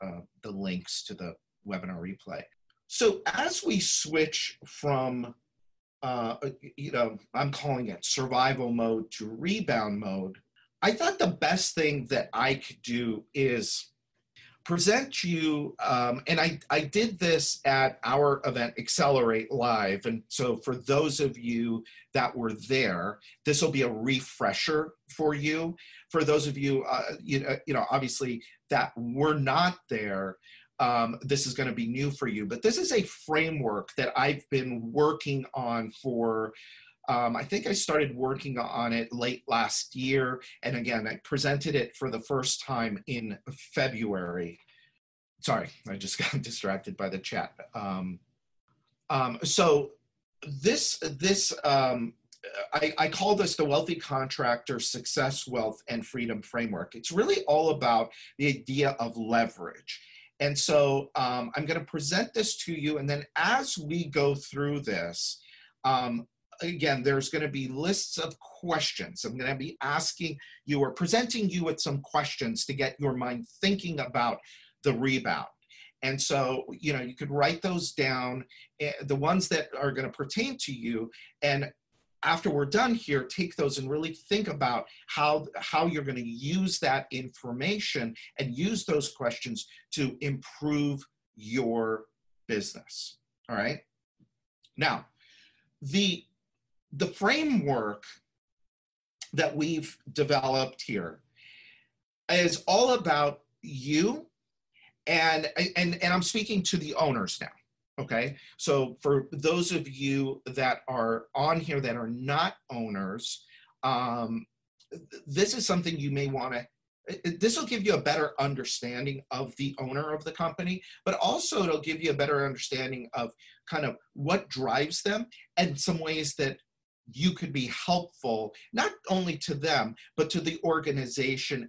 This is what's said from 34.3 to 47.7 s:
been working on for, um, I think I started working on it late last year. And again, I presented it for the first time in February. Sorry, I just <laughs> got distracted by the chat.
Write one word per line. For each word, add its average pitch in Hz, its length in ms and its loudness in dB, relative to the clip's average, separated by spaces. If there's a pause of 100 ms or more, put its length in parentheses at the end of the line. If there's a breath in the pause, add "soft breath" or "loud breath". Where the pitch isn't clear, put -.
been 120 420 -2
working 143 640 2
on 117 380 -2
for, 113 640 -2 (560 loud breath)
um, 120 260 2
I - 80 -4
think 202 240 -2
I 202 60 2
started 151 420 2
working 131 440 -4
on 117 340 -2
it 117 180 -2
late 123 360 -4
last 117 480 0
year. 131 460 0 (220 loud breath)
And 123 120 -2
again, 117 320 -2
I 110 160 -6
presented 143 500 0
it 123 220 0
for 127 160 -4
the 113 100 -4
first - 420 0
time 113 440 -2
in 113 300 -6 (360)
February. 92 840 -2 (800 soft breath)
Sorry, - 300 0 (200)
I 98 60 -8
just 98 220 -6
<laughs> - 20 -2
got - 220 -2
distracted 98 560 -4
by 98 120 -2
the 95 100 -4
chat. - 340 -6 (200)